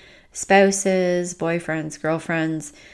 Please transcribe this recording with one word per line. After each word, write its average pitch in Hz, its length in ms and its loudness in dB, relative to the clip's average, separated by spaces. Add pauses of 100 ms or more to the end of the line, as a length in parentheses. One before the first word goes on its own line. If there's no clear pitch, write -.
(340)
Spouses, 185 1000 2
boyfriends, 165 680 -4
girlfriends, 160 720 -2 (200)